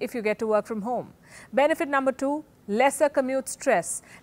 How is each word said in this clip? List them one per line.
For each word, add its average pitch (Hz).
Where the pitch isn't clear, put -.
if 240
you 240
get 214
to 226
work 208
from 220
home. 208
Benefit 302
number 269
two, 285
lesser 269
commute 262
stress. -